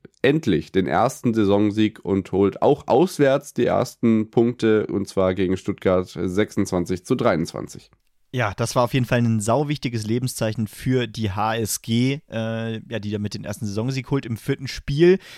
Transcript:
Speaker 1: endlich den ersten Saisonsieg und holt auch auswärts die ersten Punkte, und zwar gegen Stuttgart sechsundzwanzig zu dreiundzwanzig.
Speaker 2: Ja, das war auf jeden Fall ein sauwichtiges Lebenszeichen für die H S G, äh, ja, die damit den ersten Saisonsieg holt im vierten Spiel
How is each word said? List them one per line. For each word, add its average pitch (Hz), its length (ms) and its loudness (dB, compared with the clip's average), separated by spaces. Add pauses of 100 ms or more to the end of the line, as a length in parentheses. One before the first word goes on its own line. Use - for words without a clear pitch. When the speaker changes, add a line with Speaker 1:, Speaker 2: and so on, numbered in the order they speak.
(240)
Speaker 1:
endlich 131 480 2
den 92 160 2
ersten 110 480 0
Saisonsieg 104 680 2
und 98 280 -2
holt 95 320 2
auch 214 240 2
auswärts 139 640 2
die 123 140 0
ersten 110 640 0
Punkte, 117 560 2
und 98 200 -4
zwar 92 280 0
gegen 92 200 0
Stuttgart 92 520 0
sechsundzwanzig 92 1000 -2
zu 131 80 -2
dreiundzwanzig. - 800 -2 (420)
Speaker 2:
Ja, 113 200 -2
das - 220 -4
war 127 80 2
auf 117 100 -2
jeden 131 120 0
Fall 123 140 0
ein 113 200 2
sauwichtiges 117 640 -2
Lebenszeichen 113 640 -2
für 127 400 -2
die 107 240 -4
H 110 240 -2
S 110 260 -4
G, 127 380 0 (100)
äh, 113 440 -6
ja, 110 260 -8
die 104 100 -8
damit 104 260 -6
den 104 100 -12
ersten 104 200 -8
Saisonsieg 120 460 -6
holt 139 140 0
im 117 100 -6
vierten 135 320 -6
Spiel 175 520 4 (180)